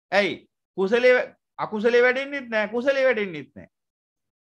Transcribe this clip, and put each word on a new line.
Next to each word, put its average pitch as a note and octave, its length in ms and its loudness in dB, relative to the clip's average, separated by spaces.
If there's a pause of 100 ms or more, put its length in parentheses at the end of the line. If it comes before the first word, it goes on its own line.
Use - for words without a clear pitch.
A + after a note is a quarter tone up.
(120)
ඇයි? F#3 220 2 (440)
කුසලයේ A#3+ 400 4 (400)
අකුසලයේ A3 440 0
වැඩෙන්නෙත් C4+ 460 -2
නෑ, G#3+ 200 -2
කුසලයේ C4 380 0
වැඩෙන්නෙත් G3+ 440 -4
නෑ. F2+ 180 -20 (760)